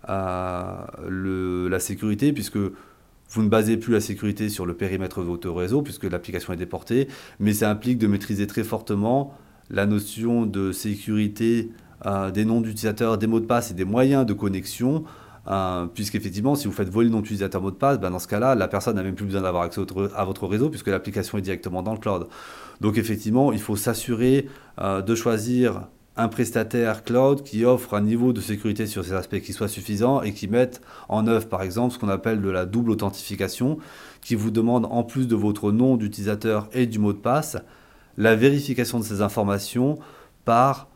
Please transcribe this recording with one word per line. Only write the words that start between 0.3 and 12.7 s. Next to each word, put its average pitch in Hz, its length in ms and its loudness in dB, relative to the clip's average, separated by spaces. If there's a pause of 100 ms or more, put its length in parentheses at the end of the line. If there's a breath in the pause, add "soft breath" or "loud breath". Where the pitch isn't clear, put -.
le, 92 600 -2
la 92 100 0
sécurité, 107 540 0
puisque 107 240 -4
vous - 880 -6
ne 107 40 4
basez 110 300 4
plus 113 160 0
la 107 80 4
sécurité 104 480 -2
sur 101 160 -4
le 87 80 -2
périmètre 95 480 -4
de 87 40 -2
votre 87 240 -4
réseau, 90 320 0
puisque - 220 -8
l'application 90 480 -6
est 90 60 -4
déportée, 92 500 -2 (320 loud breath)
mais 104 140 4
ça 107 160 2
implique 120 280 0
de 110 100 4
maîtriser 101 380 0
très 107 180 -4
fortement 113 680 -2 (360 loud breath)
la 98 160 0
notion 110 600 0
de 98 280 -2
sécurité, 107 1000 0 (340 loud breath)
euh, 98 240 0
des 98 140 0
noms 113 160 4
d'utilisateurs, 110 580 0